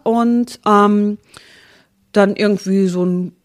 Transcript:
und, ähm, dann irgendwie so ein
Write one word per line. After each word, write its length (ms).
und, 640
ähm, 520
dann 240
irgendwie 520
so 180
ein 280